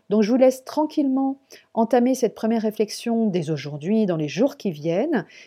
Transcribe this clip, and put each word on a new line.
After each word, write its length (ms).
Donc, 140
je 80
vous 80
laisse 260
tranquillement 720
entamer 400
cette 200
première 280
réflexion 640
dès 240
aujourd'hui, 560
dans 100
les 120
jours 280
qui 140
viennent, 560